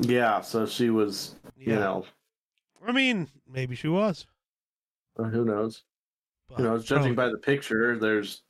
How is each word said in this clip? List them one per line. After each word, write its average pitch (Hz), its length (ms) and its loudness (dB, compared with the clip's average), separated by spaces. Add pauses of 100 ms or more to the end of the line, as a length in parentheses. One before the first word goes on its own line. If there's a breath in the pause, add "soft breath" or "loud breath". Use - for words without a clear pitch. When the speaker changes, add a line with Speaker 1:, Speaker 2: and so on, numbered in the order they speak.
(100)
Speaker 1:
Yeah, 113 320 2
so 110 240 -2
she 120 240 0
was, 104 460 -2 (200)
you 131 160 4
Speaker 2:
Yeah. 107 60 4
Speaker 1:
know. 95 280 0 (800)
Speaker 2:
I 240 60 0
mean, 247 380 2 (160)
maybe 127 280 -6
she 151 140 -6
was. 190 380 0 (920)
Speaker 1:
Uh, 113 60 -2
who 113 220 -2
knows? 110 380 -4 (640)
Speaker 2:
But 123 100 -8
Speaker 1:
Who 127 60 0
knows? 113 200 0
Judging 139 300 2
Speaker 2:
probably - 20 -2
Speaker 1:
by 123 140 2
the 110 80 -4
picture, 120 600 0
there's, 107 520 -2